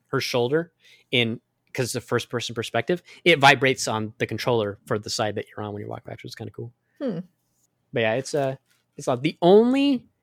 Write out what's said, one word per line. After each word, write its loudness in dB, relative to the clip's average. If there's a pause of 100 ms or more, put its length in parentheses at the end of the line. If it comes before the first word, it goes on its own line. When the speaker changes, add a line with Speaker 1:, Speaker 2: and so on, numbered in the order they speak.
Speaker 1:
her -2
shoulder -2 (400)
in, 0 (320)
'cause -2
it's -8
a -4
first -4
person -8
perspective, -2 (220)
it 6
vibrates 4
on -4
the -2
controller -2
for -2
the -12
side -4
that -8
you're -12
on -8
when -12
you -12
walk -12
back, -16
which -16
is -16
kinda -14
cool. -14 (280)
Speaker 2:
Hmm. -6 (720)
Speaker 1:
But 0
yeah, 2
it's, -6
uh, -2 (400)
it's -6
a, 2
the -4
only 4 (160)